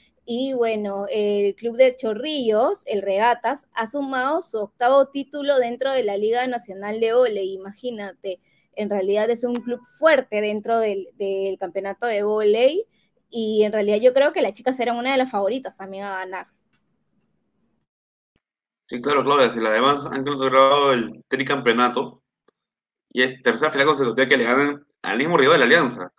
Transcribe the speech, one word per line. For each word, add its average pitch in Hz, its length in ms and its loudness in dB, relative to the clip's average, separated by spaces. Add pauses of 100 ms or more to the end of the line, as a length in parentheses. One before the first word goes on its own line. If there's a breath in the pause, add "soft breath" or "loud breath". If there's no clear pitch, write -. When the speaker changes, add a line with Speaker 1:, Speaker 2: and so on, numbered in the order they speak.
(260 soft breath)
Speaker 1:
Y 254 260 -4
bueno, 208 580 -4
el 208 440 -2
club 226 220 -8
de 254 200 4
Chorrillos, 247 920 -2
el 208 140 -4
Regatas, 226 720 -2
ha 226 140 -6
sumado 277 560 -4
su - 160 -8
octavo 262 500 2
título 277 500 -4
dentro 247 320 -2
de 254 140 0
la 202 140 -2
Liga 233 280 0
Nacional 214 540 -8
de 226 140 0
Vóley. 202 400 0
Imagínate, 196 840 -12 (340)
en 208 160 -4
realidad 202 400 0
es 233 120 -4
un 240 120 -2
club 240 260 -6 (180)
fuerte 269 440 2
dentro 214 360 -2
del, 202 360 -2
del 196 420 -4
campeonato 196 480 -8
de 208 200 -2
vóley. 214 600 2 (520)
Y 214 280 2
en 208 80 -2
realidad 208 240 0
yo 247 180 6
creo 277 180 4
que 339 100 0
las 208 100 0
chicas 262 260 -4
eran 240 180 -2
una 247 140 -4
de 269 80 2
las 254 100 0
favoritas 208 480 -4
también 196 280 -12
a 190 140 -8
ganar. 185 280 -10 (2500)
Speaker 2:
Sí, 123 140 -10
claro, 139 240 2
Claudia, 139 260 4
si 117 80 -6
además 127 480 2
han 139 180 -6
logrado 135 680 4
el 110 340 -4
tricampeonato, 131 960 0 (880)
y 127 120 0
es 127 200 -2
tercera 123 300 0
final 139 160 2
consecutiva 131 400 2
que 139 80 4
le 117 80 2
ganan 143 420 0 (160)
al 101 160 -4
mismo 131 180 0
rival 147 220 6
de - 0 -
la 127 60 4
Alianza. 135 540 2